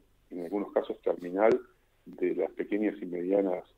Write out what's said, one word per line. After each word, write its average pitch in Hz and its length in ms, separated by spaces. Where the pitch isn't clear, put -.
en 87 120
algunos 95 280
casos - 300
terminal 95 580
de - 280
las - 180
pequeñas 101 500
y 90 40
medianas 90 580